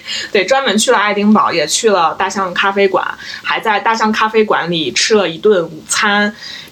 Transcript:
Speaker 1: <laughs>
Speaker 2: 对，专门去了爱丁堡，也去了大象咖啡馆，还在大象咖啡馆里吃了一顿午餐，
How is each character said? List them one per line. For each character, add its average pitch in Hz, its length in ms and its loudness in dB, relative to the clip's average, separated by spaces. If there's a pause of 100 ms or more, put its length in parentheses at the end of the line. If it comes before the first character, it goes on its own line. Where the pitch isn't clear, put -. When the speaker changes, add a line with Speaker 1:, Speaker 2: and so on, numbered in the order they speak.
Speaker 1:
<laughs> - 240 -10
Speaker 2:
对， 190 140 2
专 269 180 2
门 208 140 0
去 220 120 0
了 240 60 4
爱 208 160 2
丁 202 180 2
堡， 156 220 4
也 156 140 0
去 214 240 0
了 170 240 2
大 196 140 -2
象 196 260 -4
咖 196 180 0
啡 196 160 2
馆， - 180 -2 (360)
还 - 180 -4
在 208 180 0
大 226 160 0
象 220 160 0
咖 220 160 0
啡 220 160 2
馆 165 280 0
里 160 220 -2
吃 - 220 0
了 196 140 2
一 165 80 -8
顿 190 260 2
午 160 240 -10
餐， 208 480 0 (380)